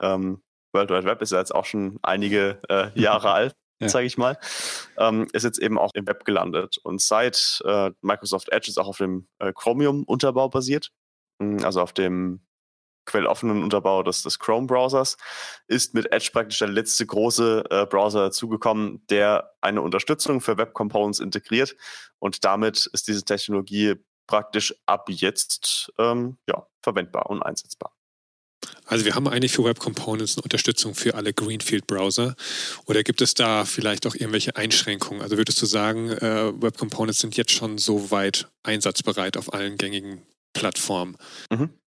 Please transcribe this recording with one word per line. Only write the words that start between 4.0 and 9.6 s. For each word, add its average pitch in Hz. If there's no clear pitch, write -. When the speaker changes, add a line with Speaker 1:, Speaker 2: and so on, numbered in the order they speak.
Speaker 1:
ich 123
mal, 127
ähm, 110
ist -
jetzt 117
eben 107
auch 104
im 101
Web -
gelandet. 90
Und 92
seit, -
äh, 98
Microsoft 101
Edge 110
ist -
auch 98
auf 98
dem, 92
äh, 98
Chromium-Unterbau 135